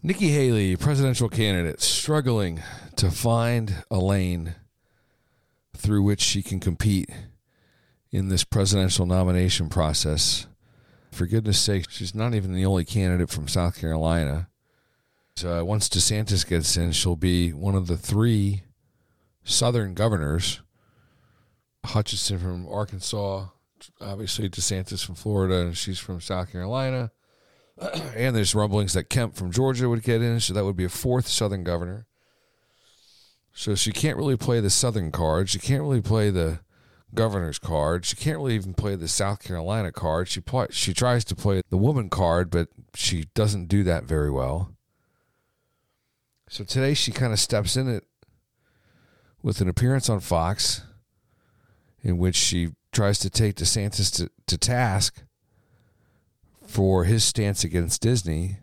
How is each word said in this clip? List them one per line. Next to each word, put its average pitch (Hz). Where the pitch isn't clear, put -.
Nikki 185
Haley, 117
presidential 135
candidate, 95
struggling 113
to 92
find 117
a 107
lane 90
through 101
which 101
she -
can 95
compete 95
in 95
this 92
presidential 95
nomination 90
process. 78
For 90
goodness 107
sake, 98
she's 90
not 113
even 95
the 92
only 95
candidate 90
from 73
South 87
Carolina. 80
So, 87
uh, 85
once 101
DeSantis 98
gets 82
in, 85
she'll 85
be 87
one 95
of 90
the 87
three 101
Southern 117
governors. 87
Hutchinson 104
from 90
Arkansas, 98
obviously 101
DeSantis 92
from 90
Florida, 92
and 85
she's 92
from 90
South 92
Carolina. 120
<clears throat> 180
And 120
there's 104
rumblings 104
that 90
Kemp 120
from 90
Georgia 127
would 117
get 117
in, 117
so -
that 101
would 98
be 90
a 87
fourth 127
Southern 98
governor. 87
So 104
she 104
can't -
really 135
play 120
the 101
Southern 104
card. 80
She 95
can't 139
really 135
play 104
the 82
governor's 98
card. 80
She -
can't 160
really 131
even 95
play 101
the 82
South 101
Carolina 92
card. 85
She -
pl-, 127
she -
tries 123
to -
play 98
the 90
woman 117
card, 85
but 85
she 82
doesn't 101
do 101
that 85
very 73
well. 67
So -
today 135
she -
kinda 117
steps 104
in 131
it 117
with 104
an 92
appearance 127
on 101
Fox 85
in 90
which 90
she 85
tries 101
to 98
take 104
DeSantis 101
to, -
to 87
task 113
for 95
his 110
stance 101
against 85
Disney. 95